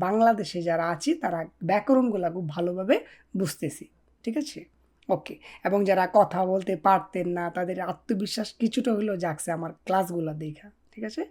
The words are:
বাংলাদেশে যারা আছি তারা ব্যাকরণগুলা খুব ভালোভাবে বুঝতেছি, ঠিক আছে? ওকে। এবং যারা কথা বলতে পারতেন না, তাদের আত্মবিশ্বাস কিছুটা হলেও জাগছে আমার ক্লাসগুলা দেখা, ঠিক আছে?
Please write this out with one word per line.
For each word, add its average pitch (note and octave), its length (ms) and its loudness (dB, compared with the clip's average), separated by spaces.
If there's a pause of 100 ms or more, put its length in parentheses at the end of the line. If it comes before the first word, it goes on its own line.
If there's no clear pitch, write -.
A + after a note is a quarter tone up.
বাংলাদেশে G#3 560 2
যারা E3 220 0 (100)
আছি - 200 -2
তারা F3 260 -2 (240)
ব্যাকরণগুলা G#3 680 2
খুব E3+ 180 -6
ভালোভাবে F3+ 480 0 (400)
বুঝতেছি, D#3+ 480 -4 (400)
ঠিক A3+ 120 -4
আছে? D4+ 240 -6 (480)
ওকে। - 260 -2 (300)
এবং G3 200 2
যারা F#3 280 4
কথা G3 340 6
বলতে F#3+ 300 0
পারতেন F#3 520 2
না, F3 220 -4
তাদের F3+ 300 -4
আত্মবিশ্বাস G3 720 -4
কিছুটা A#3 400 0
হলেও G#3 240 0
জাগছে E3+ 360 -4
আমার D#3+ 180 -4 (140)
ক্লাসগুলা F3 500 0
দেখা, D#3 360 -10 (220)
ঠিক A3 120 -10
আছে? A3 260 -6